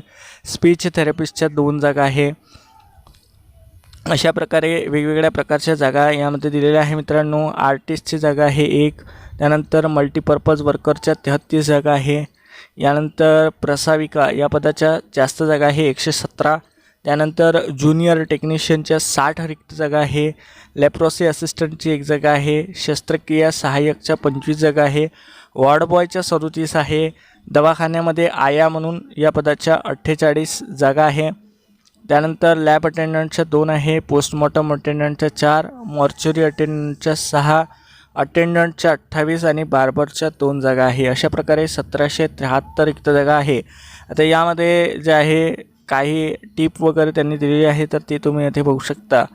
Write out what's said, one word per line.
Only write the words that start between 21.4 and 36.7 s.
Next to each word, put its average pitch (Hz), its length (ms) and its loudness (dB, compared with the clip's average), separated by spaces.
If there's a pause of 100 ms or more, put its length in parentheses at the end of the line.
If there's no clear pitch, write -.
एक 143 120 -2
जागा 147 280 0
आहे, 147 340 0 (100)
शस्त्रक्रिया 156 760 -2
सहाय्यकच्या 147 640 -2
पंचवीस 147 420 -4
जागा 151 260 2
आहे, 147 240 0 (480)
वॉर्ड 143 280 4
बॉयच्या 175 380 0
सदोतीस 160 540 -4
आहे, 156 340 0 (420)
दवाखान्यामध्ये 165 760 2
आया 147 420 2
म्हणून 160 320 -6 (160)
या 151 120 2
पदाच्या 151 560 0
अठ्ठेचाळीस 156 800 -2
जागा 143 400 0
आहे, 156 260 0 (800)
त्यानंतर 160 480 2
लॅब 156 280 2
अटेंडंटच्या 160 600 -2
दोन 156 240 0
आहे, 156 300 0
पोस्टमॉर्टम 151 760 0
अटेंडंटच्या 147 600 -2
चार, 151 320 2 (180)
मॉर्च्युरी 151 560 -2
अटेंडंटच्या 151 720 -2